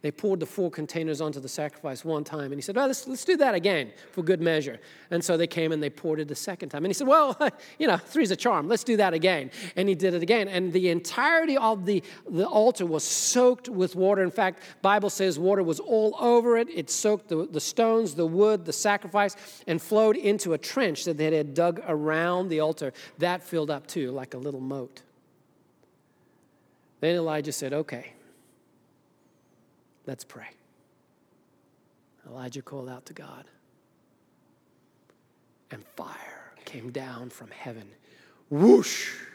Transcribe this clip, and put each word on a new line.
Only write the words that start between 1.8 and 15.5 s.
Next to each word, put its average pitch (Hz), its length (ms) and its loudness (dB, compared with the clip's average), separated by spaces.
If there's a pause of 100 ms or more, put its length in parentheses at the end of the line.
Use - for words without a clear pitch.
one 156 180 -2
time. 143 300 -8
And - 0 -
he 143 80 -8
said, 196 160 -6
"Well, 269 100 2
let's, - 180 -4
let's 262 200 -10
do 370 100 4
that 269 180 4
again 165 380 0 (220)
for 180 100 -4
good 175 160 2
measure." 151 400 0 (320)
And 170 100 0
so 175 140 0
they 165 100 4
came 160 280 -2
and 151 100 -2
they 147 60 -2
poured 156 320 -4
it 147 100 -6
a 147 40 -8
second 175 340 -10
time. 151 160 -6
And 196 40 0
he 190 40 0
said, 285 120 -2
"Well, 277 320 6 (220)
<laughs> - 200 -20
you 311 60 0
know, 226 120 4
three's 233 340 0
a 170 60 0
charm. 180 320 0
Let's 226 160 0
do 233 100 2
that 190 180 4
again." 165 380 2 (240)
And 196 140 2
he 190 60 4
did 175 180 2
it 170 100 0
again. 208 240 2
And 185 240 -2
the 180 160 2
entirety 277 680 2
of 220 280 0
the, 196 160 2 (280)
the 190 180 0
altar 220 380 4
was 156 180 -2
soaked 247 640 2
with 185 260 -2
water. 190 300 2
In 180 80 0
fact, 190 320 -2 (180)
Bible 202 280 4
says 185 280 0
water 190 240 2